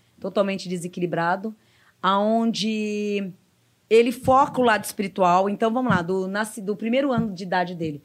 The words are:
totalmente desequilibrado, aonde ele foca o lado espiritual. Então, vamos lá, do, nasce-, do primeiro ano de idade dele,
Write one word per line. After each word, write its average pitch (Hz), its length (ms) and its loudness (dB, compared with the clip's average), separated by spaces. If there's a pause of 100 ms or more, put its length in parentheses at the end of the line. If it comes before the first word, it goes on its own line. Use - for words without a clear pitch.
(200)
totalmente 196 480 -4
desequilibrado, 175 840 -4 (480)
aonde 208 1300 -2 (560)
ele 233 240 6
foca 262 480 2
o 247 40 4
lado 208 200 2
espiritual. 190 640 2
Então, 226 240 0
vamos 254 180 0
lá, 180 120 2
do, 185 260 -2
nasce-, 214 320 -6
do 196 160 -6
primeiro 254 360 0
ano 226 200 -2
de 180 120 -10
idade 180 300 -2
dele, 160 300 -6